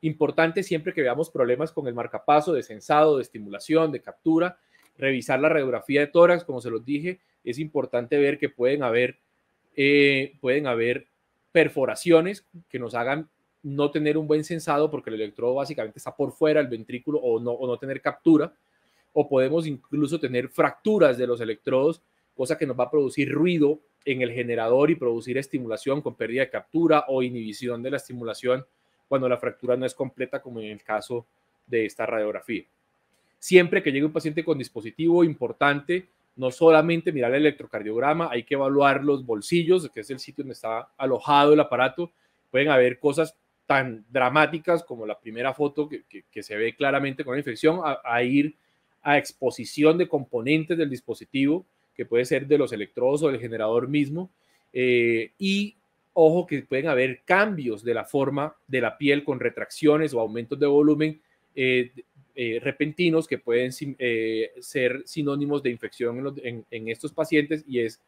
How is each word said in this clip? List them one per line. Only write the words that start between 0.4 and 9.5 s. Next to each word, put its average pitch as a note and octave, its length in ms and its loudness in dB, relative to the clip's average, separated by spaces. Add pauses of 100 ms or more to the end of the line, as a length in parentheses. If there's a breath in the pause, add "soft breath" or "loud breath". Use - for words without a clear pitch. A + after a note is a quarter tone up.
siempre E3+ 280 -4
que D#3 100 -2
veamos C3 280 -2
problemas C3+ 400 0
con C#3+ 160 -8
el A#2+ 80 -8
marcapaso D3 580 0
de C3 120 -2
sensado, D3+ 540 2
de B2+ 40 -4
estimulación, A#2+ 680 -2
de B2+ 80 -8
captura, E3+ 580 -2 (380 soft breath)
revisar C3+ 420 0
la D3 100 4
radiografía C#3 520 0
de D3 80 0
tórax, F3 340 6
como B2+ 180 -8
se A#2+ 100 -8
los A2+ 140 -6
dije, D3 360 -6 (240)
es B2 160 -8
importante C#3 580 -2
ver C#3+ 200 2
que D3 100 -2
pueden C3+ 340 0
haber, B2 340 0 (600)